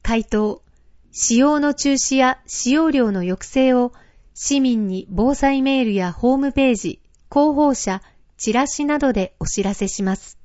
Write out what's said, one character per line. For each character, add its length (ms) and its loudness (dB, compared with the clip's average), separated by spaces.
回 220 -2
答。 380 -4
使 260 0
用 220 4
の 140 0
中 200 0
止 220 -2
や 300 2
使 260 -4
用 200 2
量 200 2
の 100 -2
抑 220 -4
制 300 2
を 180 2
市 280 -2
民 260 0
に 220 -6
防 260 0
災 260 0
メ 200 0
ー 40 0
ル 80 0
や 200 -2
ホ 220 2
ー 20 0
ム 160 -2
ペ 180 2
ー 40 2
ジ、 260 -8
広 260 2
報 180 2
車、 280 -4
チ 160 -4
ラ 140 2
シ 180 -6
な 140 -2
ど 120 2
で 280 -4
お 80 -6
知 160 -4
ら 100 -2
せ 140 -4
し 160 -6
ま 120 -2
す。 300 -20